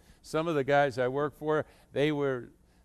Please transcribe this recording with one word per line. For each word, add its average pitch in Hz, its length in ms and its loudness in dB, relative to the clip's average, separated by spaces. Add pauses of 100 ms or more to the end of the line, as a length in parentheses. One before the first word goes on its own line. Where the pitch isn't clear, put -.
(240)
Some 160 240 -4
of 165 80 0
the 139 80 2
guys 139 340 2
I 127 100 2
worked 143 300 -4
for, 151 280 -2 (280)
they 147 180 2
were, 139 380 -4 (360)